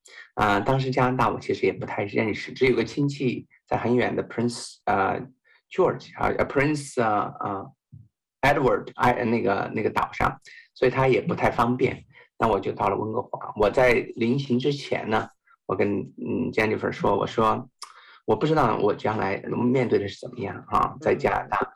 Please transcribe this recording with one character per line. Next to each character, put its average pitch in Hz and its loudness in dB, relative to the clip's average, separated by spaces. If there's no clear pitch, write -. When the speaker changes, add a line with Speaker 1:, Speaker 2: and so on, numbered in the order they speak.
Speaker 1:
啊， 104 2
当 131 2
时 131 -2
加 127 2
拿 127 0
大 117 2
我 - -4
其 - -2
实 - -2
也 98 4
不 - -8
太 - -4
认 107 -2
识， - -10
只 139 0
有 123 4
个 117 2
亲 143 -2
戚 139 -4
在 - -2
很 110 0
远 113 2
的 - -2
Prince， - -4
呃， 101 0
George， - 0
啊， 113 0
呃， 127 2
Prince， 143 0
呃， 107 0
呃， 98 -6
Edward， 135 2
哎， 120 2
那 113 2
个， 98 0
那 113 -2
个 107 0
岛 - -2
上， - -2
所 127 4
以 - 0
他 131 2
也 113 4
不 - -2
太 113 2
方 120 2
便。 123 0
那 113 2
我 101 4
就 95 -4
到 101 0
了 98 0
温 107 -4
哥 - -2
华。 - -10
我 104 4
在 127 6
临 120 2
行 127 0
之 143 0
前 - -6
呢， 107 0
我 95 -2
跟， 101 0
嗯， - -4
Jennifer 107 0
说， 101 0
我 104 0
说 110 0
，“我 107 4
不 170 0
知 156 2
道 120 4
我 101 2
将 107 -2
来 98 -2
面 123 0
对 104 2
的 101 -4
是 - -12
怎 - -12
么 - -10
样 101 -8
啊， 95 0
在 - 0
加 - 0
拿 - -2
大， 101 -2
Speaker 2:
嗯。 98 -4